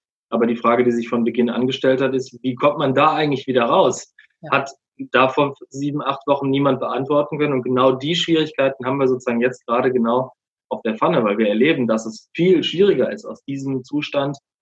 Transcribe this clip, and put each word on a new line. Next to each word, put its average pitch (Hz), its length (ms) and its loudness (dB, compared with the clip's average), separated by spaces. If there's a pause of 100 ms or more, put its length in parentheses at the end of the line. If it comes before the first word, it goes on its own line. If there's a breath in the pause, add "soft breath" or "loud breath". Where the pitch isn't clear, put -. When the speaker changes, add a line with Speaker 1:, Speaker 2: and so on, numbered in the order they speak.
(300)
Speaker 1:
Aber 113 160 2
die 117 100 0
Frage, 120 280 2
die 123 80 2
sich 117 160 -4
von 117 160 0
Beginn 117 260 0
angestellt 131 500 0
hat, 131 140 0
ist, 127 280 -6
wie 127 120 -2
kommt 143 240 0
man 131 160 0
da 151 200 2
eigentlich 147 320 -2
wieder 127 180 2
raus? 156 500 0 (280 soft breath)
Speaker 2:
Ja. 151 100 -6
Speaker 1:
Hat 131 180 0 (420)
da 127 160 4
vor 139 260 0 (160)
sieben, 143 320 -6
acht 135 240 -4
Wochen 139 240 0
niemand 139 280 2
beantworten 135 600 -2
können. 143 160 0
Und 123 80 -2
genau 127 300 2
die 135 220 -2
Schwierigkeiten 156 720 0
haben 135 140 -2
wir 131 100 2
sozusagen 123 320 -2
jetzt 127 260 -2
gerade 123 260 0
genau 123 400 0 (360)
auf - 140 -8
der 110 140 -2
Pfanne, 151 280 2
weil 101 140 0
wir 113 100 2
erleben, 127 400 2
dass 110 180 -2
es - 280 -14
viel 170 280 4
schwieriger 156 480 2
ist, - 140 -10
aus - 200 -14
diesem 135 380 -6
Zustand 143 540 -4 (260)